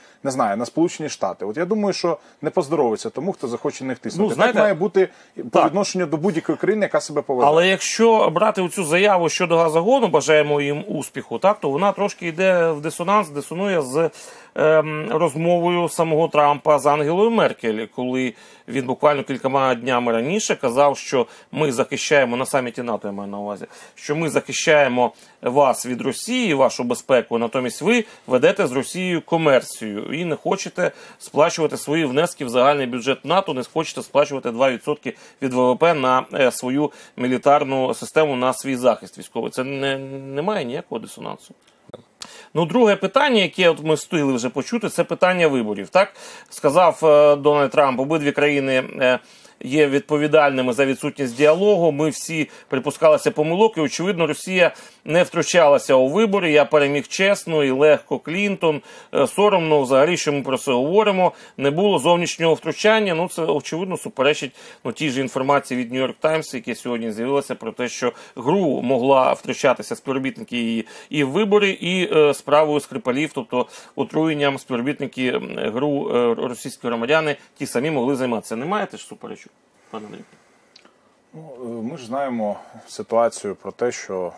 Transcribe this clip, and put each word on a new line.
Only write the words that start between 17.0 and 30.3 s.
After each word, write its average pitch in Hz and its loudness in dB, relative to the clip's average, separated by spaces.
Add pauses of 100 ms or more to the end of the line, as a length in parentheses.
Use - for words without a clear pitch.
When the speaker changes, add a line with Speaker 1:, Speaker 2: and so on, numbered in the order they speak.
Speaker 2:
Меркель, 117 -2 (100)
коли 127 -4 (340)
він 127 -4
буквально 135 0
кількома 131 -2
днями 123 -2
раніше 151 -2
казав, 135 2
що 123 -2 (240)
ми 143 -2
захищаємо, 123 0
на 131 -2
саміті 127 -4
нато 110 -6
я 101 -6
маю 101 -8
на 101 -8
увазі, 101 -10 (300)
що - -6
ми 160 -2
захищаємо 127 2 (300)
вас 127 2
від 123 -6
Росії, 208 -2
вашу 135 2
безпеку, 120 0
натомість 117 -4
ви 220 2 (220)
ведете 156 2
з 123 -4
Росією 170 -4
комерцію 127 0
і 165 -6
не 156 -4